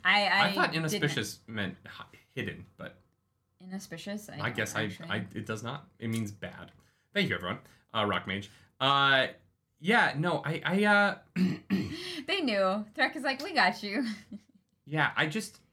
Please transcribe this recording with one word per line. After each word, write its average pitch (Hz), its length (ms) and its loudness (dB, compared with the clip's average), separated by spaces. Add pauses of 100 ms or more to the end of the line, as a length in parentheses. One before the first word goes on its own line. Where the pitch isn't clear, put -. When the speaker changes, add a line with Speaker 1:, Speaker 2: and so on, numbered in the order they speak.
Speaker 1:
I, 202 220 4
I 196 220 4
Speaker 2:
I 190 40 0
thought 349 200 2
Speaker 1:
didn't 160 200 0
Speaker 2:
inauspicious 147 560 -2
meant 101 280 -4 (100)
hi-, - 180 -16 (300)
hidden, 92 320 -8 (120)
but - 180 -14 (640)
Speaker 1:
Inauspicious? 190 680 -12
I - 40 -14
Speaker 2:
I - 40 -12
Speaker 1:
don't 110 180 -2
Speaker 2:
guess 107 180 -2
I, 110 100 0
Speaker 1:
actually. 92 260 -8
Speaker 2:
I, 110 240 -2
it 110 120 -6
does 110 160 -6
not. 131 240 -10 (120)
It 117 100 -6
means 113 220 -4
bad. 90 400 -14 (440)
Thank 202 140 2
you, - 60 0
everyone. 92 240 -2 (340)
Uh, 107 140 2
Rock 90 200 0
Mage. 98 240 -6 (300)
Uh, 135 460 6 (540)
yeah, 190 360 4
no, 160 280 0
I, 160 200 -4
I, 185 200 2
uh, 202 300 6 (220)
<clears throat> 185 400 0 (520)
Speaker 1:
They 381 120 0
knew. 208 440 2 (100)
Trek 269 220 0
is 269 80 -6
like, 269 180 -2
"We 381 120 -8
got 202 280 4
you." 214 280 -2
<laughs> 214 40 -6 (680)
Speaker 2:
Yeah, 147 320 2
I 151 100 2
just 202 340 -6 (120)